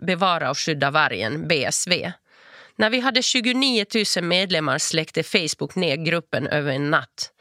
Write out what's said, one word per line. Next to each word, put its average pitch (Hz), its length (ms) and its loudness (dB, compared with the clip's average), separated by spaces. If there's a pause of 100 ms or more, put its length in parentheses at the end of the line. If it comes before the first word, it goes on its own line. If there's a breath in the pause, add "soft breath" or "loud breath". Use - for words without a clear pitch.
Bevara 175 440 0
och 143 80 -4
skydda 143 320 0
vargen, 139 580 0
B 151 160 2
S - 240 -2
V. 175 240 -2 (640 loud breath)
När 214 140 2
vi 254 100 0
hade 247 220 0
tjugonio 247 640 2
tusen 190 440 0
medlemmar 170 500 2
släckte 160 440 -2
Facebook 156 520 -2
ner 170 220 0
gruppen 160 500 -2
över 147 260 0
en 143 180 -2
natt. - 500 -2